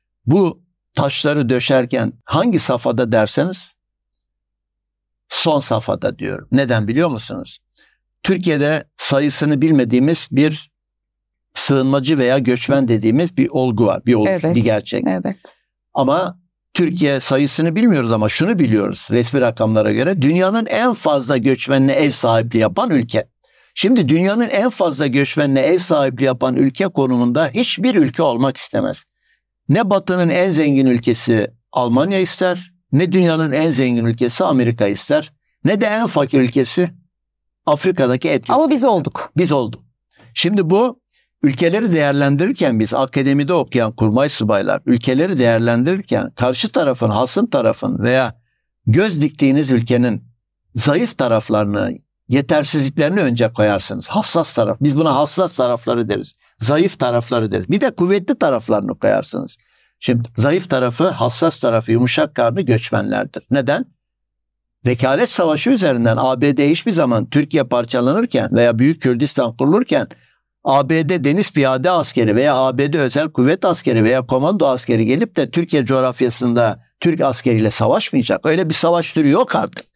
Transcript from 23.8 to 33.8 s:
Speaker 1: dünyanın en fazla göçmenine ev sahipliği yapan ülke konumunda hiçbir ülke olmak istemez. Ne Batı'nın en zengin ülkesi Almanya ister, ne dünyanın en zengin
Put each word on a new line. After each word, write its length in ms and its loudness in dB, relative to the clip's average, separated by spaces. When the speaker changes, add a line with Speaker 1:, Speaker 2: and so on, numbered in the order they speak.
Speaker 1:
dünyanın 400 2
en 220 0
fazla 360 -2
göçmenine 540 0
ev 180 2
sahipliği 460 0
yapan 320 0
ülke 320 0
konumunda 640 0
hiçbir 400 -2
ülke 280 2
olmak 340 0
istemez. 480 -6
Ne 220 2
Batı'nın 380 0
en 240 0
zengin 340 2
ülkesi 640 0
Almanya 480 0
ister, 520 -2
ne 200 2
dünyanın 400 2
en 180 0
zengin 340 0